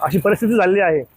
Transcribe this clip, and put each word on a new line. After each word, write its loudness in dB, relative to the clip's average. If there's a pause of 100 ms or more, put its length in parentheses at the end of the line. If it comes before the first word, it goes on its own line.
अशी -2
परिस्थिती 0
झालेली 2
आहे. 0 (140)